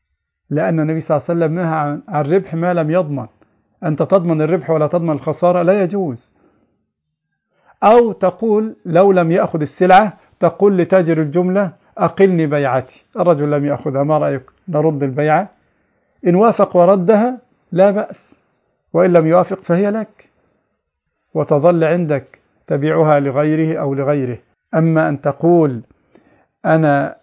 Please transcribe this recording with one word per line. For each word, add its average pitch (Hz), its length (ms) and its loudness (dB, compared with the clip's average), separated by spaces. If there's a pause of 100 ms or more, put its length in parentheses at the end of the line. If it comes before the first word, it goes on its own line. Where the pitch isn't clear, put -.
(500)
لأن 160 300 -2
النبي 156 220 -2
صلى 156 160 -2
الله 143 120 -8
عليه 170 100 -2
وسلم 160 160 -2
نهى 170 200 -4
عن، 147 320 -4
عن 151 180 -4
الربح 185 280 -2
ما 170 200 -2
لم 160 180 -2
يضمن. 147 360 -4 (560)
أنت 156 200 -2
تضمن 170 380 0
الربح 156 280 -2
ولا 156 180 0
تضمن 170 240 -2
الخسارة؟ 175 500 -2
لا 190 220 2
يجوز. 170 520 -6 (1500)
أو 226 280 4
تقول 214 640 -2 (100)
لو 185 260 2
لم 175 200 2
يأخذ 175 300 -2
السلعة، 185 520 2 (260)
تقول 190 380 0
لتاجر 170 440 2
الجملة: 180 500 -2 (260)
"أقلني 180 480 2
بيعتي"، 139 600 -4 (140)
الرجل 151 320 0
لم 143 140 0
يأخذها، 139 380 -4
ما 151 140 0
رأيك 143 240 -4 (280)
نرد 151 340 -2
البيعة؟ 151 460 -2 (800)
إن 175 80 4
وافق 202 420 2
وردها 202 600 2 (340)
لا 190 200 2
بأس، - 440 -8 (580)
وإن 175 200 2
لم 165 140 4
يوافق 180 320 0
فهي 196 320 -2
لك، - 380 -10 (1040)
وتظل 160 500 2
عندك 156 560 -2 (280)
تبيعها 151 520 2
لغيره 151 600 -2
أو 139 140 -4
لغيره. 135 440 -2 (380)
أما 160 340 2
أن 143 120 -6
تقول: 151 600 0 (840)
"أنا 156 580 0